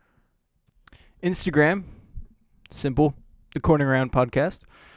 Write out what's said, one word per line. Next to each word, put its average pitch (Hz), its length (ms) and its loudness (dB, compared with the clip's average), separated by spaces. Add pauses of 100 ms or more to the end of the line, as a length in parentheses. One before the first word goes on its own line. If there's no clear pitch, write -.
(1200)
Instagram, 175 580 2 (880)
simple, 143 460 0 (360)
the 160 60 -6
Corning 143 300 2
Around 131 240 0
podcast, 127 500 -2 (340)